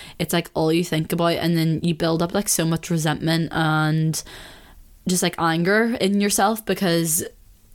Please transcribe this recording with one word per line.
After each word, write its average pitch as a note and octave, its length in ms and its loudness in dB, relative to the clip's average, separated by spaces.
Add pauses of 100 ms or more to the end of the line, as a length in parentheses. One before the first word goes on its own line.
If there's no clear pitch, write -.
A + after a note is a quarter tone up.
(180)
it's, E3 140 -4
like, E3+ 220 0
all D#3+ 180 2
you E3+ 120 2
think D#3+ 280 -2
about, E3+ 240 2
and E3+ 200 0
then D#3+ 260 2
you E3+ 120 0
build E3 280 0
up, F3 100 -2
like, G3+ 160 -2
so - 160 0
much E3 260 -2
resentment D#3+ 600 0
and D#3 720 0 (840)
just, F3+ 140 0
like, F3 160 0
anger F#3+ 640 2
in G3+ 200 2
yourself G#3 460 0
because, E3+ 580 0 (500)